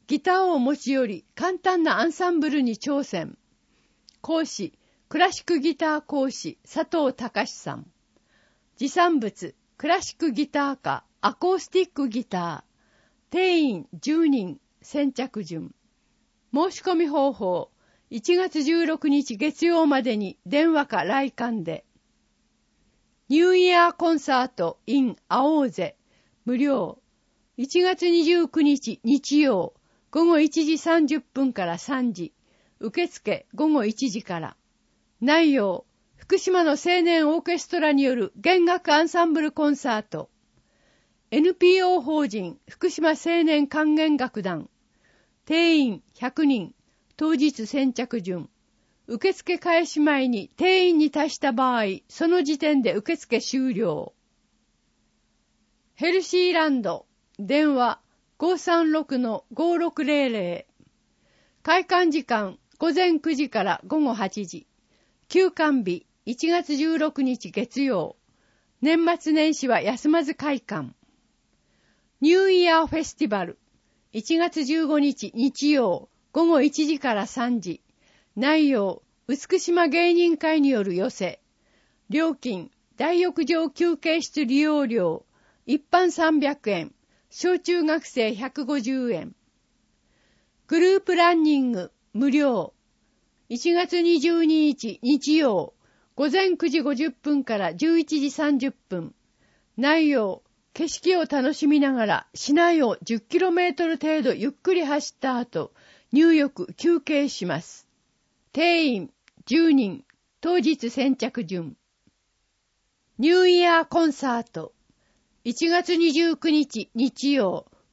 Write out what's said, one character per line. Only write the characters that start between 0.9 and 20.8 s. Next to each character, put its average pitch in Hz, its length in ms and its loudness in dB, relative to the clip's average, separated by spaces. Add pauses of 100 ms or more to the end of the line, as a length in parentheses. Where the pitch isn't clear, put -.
寄 262 160 0
り、 185 260 -10
簡 359 240 -4
単 370 240 0
な 233 200 2
ア - 20 2
ン 339 80 0
サ 359 180 -2
ン 339 120 0
ブ 302 80 0
ル 285 120 0
に 233 140 0
挑 285 300 -4
戦。 - 320 -8 (840)
講 320 220 -2
師、 - 340 -10 (300)
ク - 100 -6
ラ 359 140 4
シ - 120 -12
ッ - 20 -20
ク 330 140 0
ギ 302 180 -2
タ 311 220 -2
ー - 20 -6
講 269 280 -4
師、 - 300 -12 (120)
佐 - 80 -6
藤 302 360 -2
隆 - 360 -6
さ - 240 -12
ん。 123 140 -18 (840)
持 277 140 -6
参 349 300 2
物、 190 360 -8 (220)
ク 302 100 -6
ラ 349 140 0
シ - 140 -14
ッ - 20 -20
ク 311 160 -2
ギ 277 160 -4
タ 285 240 -2
ー 269 60 -12
か、 135 260 -6 (160)
ア 302 120 0
コ 359 200 0
ー 370 60 -2
ス - 100 -12
テ 370 140 0
ィ - 20 0
ッ 359 60 -16
ク 277 180 -4
ギ 220 160 -6
タ 170 400 -8 (640)
ー。 - 20 -12
定 359 300 2
員 220 320 -2
十 311 340 0
人、 208 320 -2 (220)
先 277 320 -4
着 247 300 -8
順。 160 300 -12 (800)
申 330 180 0
し - 100 -16
込 370 140 -2
み 330 120 0
方 277 240 0
法、 185 400 -6 (380)
一 240 260 0
月 359 260 -2
十 330 240 0
六 311 240 -2
日 277 280 0
月 302 280 -2
曜 330 220 4
ま 277 140 2
で 226 160 -2
に 202 280 -6
電 302 280 2
話 285 120 2